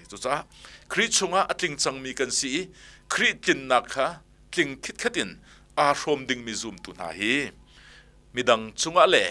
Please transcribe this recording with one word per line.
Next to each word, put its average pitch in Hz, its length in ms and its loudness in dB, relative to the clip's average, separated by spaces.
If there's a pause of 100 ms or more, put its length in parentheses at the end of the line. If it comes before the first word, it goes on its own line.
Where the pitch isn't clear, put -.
(100)
Chu 101 80 -16
cha, 135 260 -4 (440)
Kri 220 180 0
chunga 190 440 2
atling 151 320 -4
chang 135 200 -2
mi 131 120 -10
kan 127 160 -2
si, 139 400 -4 (380)
Kri 214 340 0
tlin 139 280 0
nak 123 180 4
kha, 135 180 -2 (440)
tling 139 320 -2
khit - 160 -12
khatin, 135 400 -4 (380)
a 147 180 4
hrom 139 320 -2
ding 123 180 -4
mi 117 80 -8
zoom 101 320 -8
tu 92 140 -14
na 90 100 -8 (100)
hi. 117 320 0 (840)
Midang 113 400 2
chunga 160 320 6
le 147 240 4